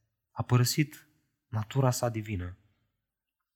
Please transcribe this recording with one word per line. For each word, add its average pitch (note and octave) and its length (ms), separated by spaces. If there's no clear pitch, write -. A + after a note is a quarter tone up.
a - 120
părăsit B2 680
natura B2+ 420
Sa B2 180
divină. G#2 480